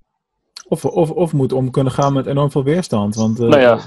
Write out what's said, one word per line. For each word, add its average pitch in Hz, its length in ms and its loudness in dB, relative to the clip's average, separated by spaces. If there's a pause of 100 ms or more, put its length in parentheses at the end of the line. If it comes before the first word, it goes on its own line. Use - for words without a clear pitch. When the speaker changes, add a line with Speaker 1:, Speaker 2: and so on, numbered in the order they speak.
(680)
Speaker 1:
Of, - 160 -2
of, 165 260 0
of 165 220 -2
moet 135 200 0
om 131 180 -2
kunnen 131 220 0
gaan 143 200 0
met 135 140 -2
enorm 143 240 0
veel 143 140 -2
weerstand. 131 500 -2
Want, 110 260 -2
eh, 117 80 2
Speaker 2:
Nou 143 120 6
ja, 120 140 6 (120)